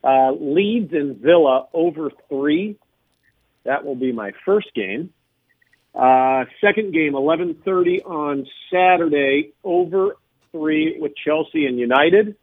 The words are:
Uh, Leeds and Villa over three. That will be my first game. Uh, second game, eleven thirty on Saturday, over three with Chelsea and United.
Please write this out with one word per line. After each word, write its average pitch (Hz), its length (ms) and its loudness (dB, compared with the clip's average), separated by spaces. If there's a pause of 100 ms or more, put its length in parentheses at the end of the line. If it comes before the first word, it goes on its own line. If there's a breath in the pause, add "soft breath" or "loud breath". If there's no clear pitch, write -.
Uh, 131 300 4
Leeds 165 600 -2
and 143 240 -4
Villa 135 560 4
over 160 360 -2 (180)
three. 151 480 -2 (880)
That 131 200 -4
will 139 120 -8
be 127 160 -4
my 107 200 -8 (140)
first 202 280 -2
game. 113 380 -6 (840)
Uh, 131 500 4 (180)
second 208 320 0
game, 151 200 0
eleven 160 400 -2 (120)
thirty 185 360 0
on 147 440 -6 (260)
Saturday, 156 800 2 (120)
over 185 520 -2 (360)
three 156 460 -2
with 147 180 -6
Chelsea 151 500 -2
and 123 120 -2
United. 160 640 2